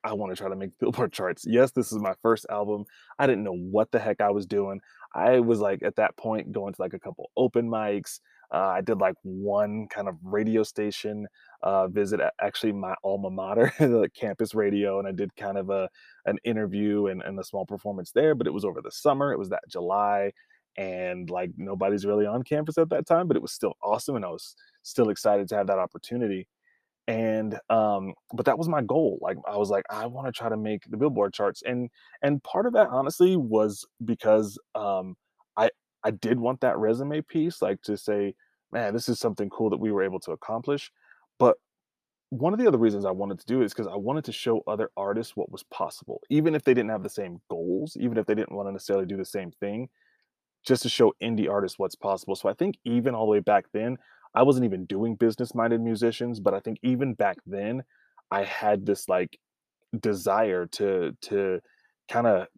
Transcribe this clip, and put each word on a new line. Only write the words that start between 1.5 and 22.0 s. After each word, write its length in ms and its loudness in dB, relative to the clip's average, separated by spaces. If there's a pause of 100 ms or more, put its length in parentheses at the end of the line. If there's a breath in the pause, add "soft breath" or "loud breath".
this 200 0
is 60 -2
my 240 -2
first 280 2
album. 340 -2 (340 loud breath)
I 80 4
didn't 180 2
know 120 -4
what 360 0
the 80 4
heck 200 0
I 100 4
was 160 0
doing. 340 -2 (340 loud breath)
I 260 6
was, 200 4
like, 220 0
at 140 -2
that 200 2
point, 360 -6
going 220 -6
to, 80 -8
like, 120 -6
a 60 -10
couple 360 -14
open 320 2
mics. 520 -4 (320 soft breath)
Uh, 60 0
I 220 2
did, 180 0
like, 240 2
one 640 -2
kind 200 -6
of 140 -6
radio 400 2
station, 640 -6 (360 soft breath)
uh, 260 2
visit, 320 0
a, 100 2 (100)
actually 320 -2
my 300 -6
alma 280 -2
mater, 440 2
<laughs> 40 -6
the 360 4
campus 400 -4
radio, 440 2
and 100 -4
I 40 -6
did 240 -4
kind 220 -6
of 120 -4
a, 180 -2 (380 soft breath)
an 180 0
interview 640 0
and, 160 -4
and 160 -8
a 60 -8
small 220 -6
performance 460 -8
there, 220 6
but 120 0
it 60 2
was 120 -2
over 180 -4
the 80 -14
summer, 420 2
it 60 0
was 120 -6
that 180 -4
July, 640 0 (440 soft breath)
and, 540 -6
like, 260 -4
nobody's 480 -2